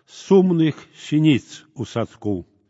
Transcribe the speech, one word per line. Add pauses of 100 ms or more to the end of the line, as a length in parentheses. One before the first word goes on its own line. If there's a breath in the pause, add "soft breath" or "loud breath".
сумных (160)
сініц
у
садку. (240)